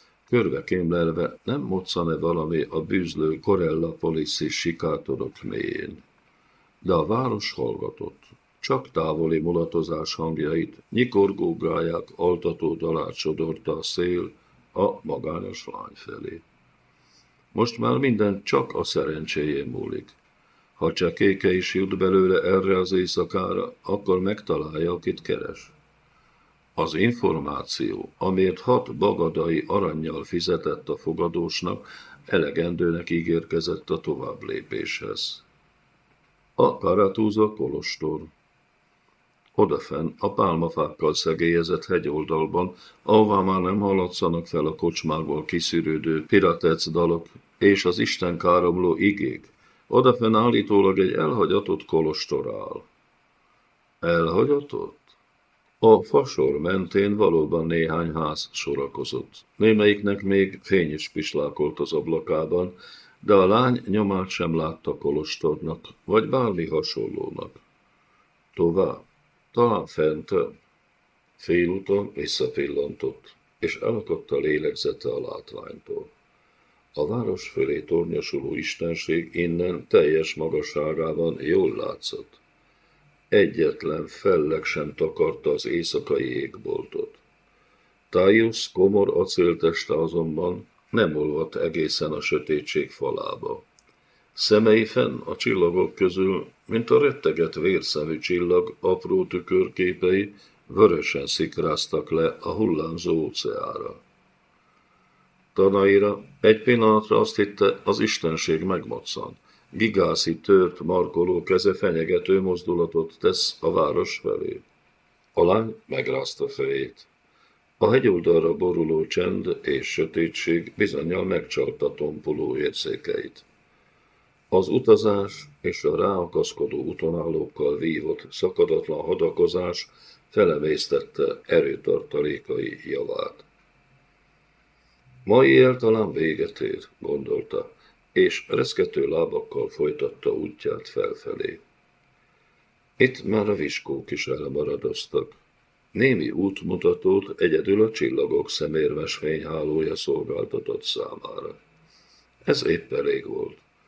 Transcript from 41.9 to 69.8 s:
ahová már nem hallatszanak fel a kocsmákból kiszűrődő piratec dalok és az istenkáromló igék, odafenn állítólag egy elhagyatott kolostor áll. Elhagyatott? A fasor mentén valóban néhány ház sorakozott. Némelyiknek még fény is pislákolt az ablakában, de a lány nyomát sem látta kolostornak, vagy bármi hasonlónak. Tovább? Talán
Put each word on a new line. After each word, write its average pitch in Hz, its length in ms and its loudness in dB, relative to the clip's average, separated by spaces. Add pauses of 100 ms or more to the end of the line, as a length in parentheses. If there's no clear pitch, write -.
ahová 104 380 6
már 95 200 0
nem 92 180 0
hallatszanak 90 680 0
fel 76 180 -2
a 78 100 -2
kocsmákból 78 720 -4
kiszűrődő 80 800 -2
piratec 85 640 4
dalok 85 380 0 (300)
és 101 280 6
az - 140 2
istenkáromló 87 960 2
igék, - 560 0 (360)
odafenn 113 480 4
állítólag 104 640 4
egy 92 140 2
elhagyatott 90 720 0
kolostor 76 680 -2
áll. - 280 -10 (1160)
Elhagyatott? 85 1000 0 (800)
A 110 240 8
fasor 73 560 0
mentén 95 560 0
valóban 82 500 2
néhány 82 480 -2
ház 78 380 -6
sorakozott. - 920 -8 (100)
Némelyiknek 104 640 4
még 98 400 2
fény 85 320 2
is 76 160 -10
pislákolt 73 680 -4
az 73 140 -4
ablakában, 80 840 -2 (440)
de - 140 2
a 98 140 8
lány 120 380 4
nyomát 98 440 0
sem 82 260 -2
látta 80 400 -4
kolostornak, 76 920 -4 (160)
vagy 104 260 2
bármi 104 380 0
hasonlónak. - 920 -6 (920)
Tovább? 85 480 0 (500)
Talán 113 340 2